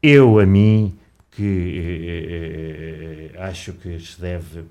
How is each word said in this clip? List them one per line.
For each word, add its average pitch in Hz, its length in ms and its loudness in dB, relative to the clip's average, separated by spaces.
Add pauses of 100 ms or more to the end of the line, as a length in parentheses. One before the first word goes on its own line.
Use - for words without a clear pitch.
Eu, 135 360 8
a 101 80 6
mim, 104 480 4 (380)
que, 104 100 -10
eh, 82 1900 -8
eh, 87 40 -18
eh, 92 40 -14
acho 95 300 -12
que 85 260 -14
se 82 220 -20
deve 85 500 -10